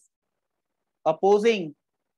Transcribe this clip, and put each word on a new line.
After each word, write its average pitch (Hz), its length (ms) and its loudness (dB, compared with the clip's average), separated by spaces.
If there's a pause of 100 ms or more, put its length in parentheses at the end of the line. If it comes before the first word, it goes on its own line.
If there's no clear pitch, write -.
(1040)
opposing 190 720 0 (440)